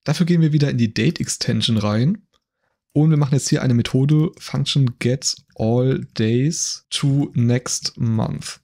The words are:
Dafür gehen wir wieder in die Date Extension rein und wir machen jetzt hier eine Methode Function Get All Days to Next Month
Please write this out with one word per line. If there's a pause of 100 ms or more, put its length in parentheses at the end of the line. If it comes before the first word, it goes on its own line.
Dafür
gehen
wir
wieder
in
die
Date
Extension
rein (760)
und
wir
machen
jetzt
hier
eine
Methode
Function
Get (220)
All (100)
Days
to
Next
Month